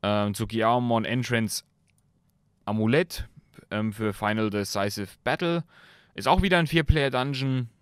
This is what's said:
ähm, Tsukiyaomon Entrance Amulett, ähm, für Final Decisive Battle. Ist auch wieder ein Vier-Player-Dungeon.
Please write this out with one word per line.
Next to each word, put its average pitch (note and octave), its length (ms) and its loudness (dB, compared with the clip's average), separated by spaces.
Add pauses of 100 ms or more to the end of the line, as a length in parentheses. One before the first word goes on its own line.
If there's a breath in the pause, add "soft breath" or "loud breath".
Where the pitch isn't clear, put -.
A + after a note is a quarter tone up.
ähm, G#2 300 0
Tsukiyaomon A2+ 720 2
Entrance A#2 580 -2 (1000)
Amulett, A2 640 0 (440)
ähm, G#2+ 220 -2
für G#2+ 200 -2
Final G#2+ 360 0
Decisive G2+ 600 -2 (140)
Battle. E3+ 400 -2 (500 loud breath)
Ist G2+ 140 -4
auch F3+ 140 4
wieder F#3 180 4
ein D#3+ 80 2
Vier-Player-Dungeon. C3+ 1000 0 (120)